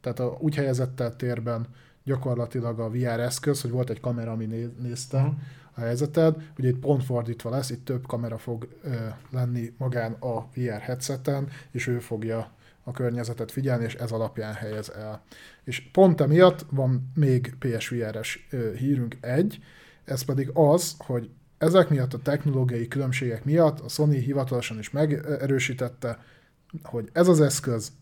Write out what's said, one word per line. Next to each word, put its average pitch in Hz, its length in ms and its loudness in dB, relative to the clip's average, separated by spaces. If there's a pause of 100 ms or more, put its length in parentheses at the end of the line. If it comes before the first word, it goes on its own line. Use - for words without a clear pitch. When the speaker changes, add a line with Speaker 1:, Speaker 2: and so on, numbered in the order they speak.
Speaker 1:
tehát 120 200 -6
a, 123 200 -2
úgy 151 140 0
helyezett 131 460 0
el 117 160 -4
térben 117 500 -4 (380)
gyakorlatilag 120 760 -2
a 113 100 -2
V 110 40 -6
R 120 260 0
eszköz, 131 400 0
hogy 123 100 -4
volt 127 200 0
egy 107 100 -4
kamera, 117 320 -4
ami 113 120 -4
né-, 117 380 -6
nézte 123 380 -4
Speaker 2:
Mhm. 143 80 4 (460)
Speaker 1:
a 120 60 -10
helyzeted. 147 560 2 (220)
Ugye 127 100 2
itt 127 100 2
pont 139 260 2
fordítva 117 460 -4
lesz, 131 200 -2
itt 123 140 -10
több 127 220 -4
kamera 117 320 -6
fog, 117 300 -8 (140)
ö, 143 80 -8 (400)
lenni 123 480 -2
magán 117 340 -2
a 113 280 -4
V - 200 -10 (160)
R 104 40 -6
headseten, 139 680 -4 (220)
és 120 160 -6
ő 120 120 0
fogja 113 520 -4 (340)
a 127 60 -12
környezetet 120 600 -4
figyelni, 127 320 0
és 113 100 -4
ez 117 160 -6
alapján 110 440 -4
helyez 107 360 -8
el. 107 320 -12 (420)
És - 280 -8
pont 185 280 8
emiatt 170 500 8
van 131 440 0
még 127 440 2
P - 80 -6 (120)
S - 100 -6
V 127 60 -6 (160)
R-es, - 400 -8
ö, 113 240 -2
hírünk 127 460 0
egy, 151 380 0 (460)
ez 131 180 -4
pedig 135 320 -2
az, 160 440 6
hogy 120 320 -6 (280)
ezek 165 300 6
miatt 131 260 0
a 123 40 -6
technológiai 127 680 0
különbségek 127 560 -2
miatt 151 360 4
a - 80 -12
Sony 151 220 2
hivatalosan 131 680 0
is 104 120 -10
megerősítette, 135 1300 -2 (640)
hogy 113 300 -6
ez 175 160 6
az 165 120 8
eszköz 131 600 2